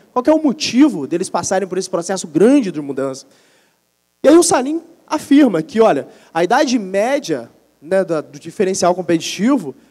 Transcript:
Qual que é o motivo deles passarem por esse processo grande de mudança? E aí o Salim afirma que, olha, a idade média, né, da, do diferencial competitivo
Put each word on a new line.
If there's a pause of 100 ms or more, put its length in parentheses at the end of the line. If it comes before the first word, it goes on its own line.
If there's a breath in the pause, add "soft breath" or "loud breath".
(120)
Qual
que
é
o
motivo
deles
passarem
por
esse
processo
grande
de
mudança? (960 soft breath)
E
aí
o
Salim (240)
afirma
que,
olha, (280 loud breath)
a
idade
média, (300)
né,
da,
do
diferencial
competitivo (160 soft breath)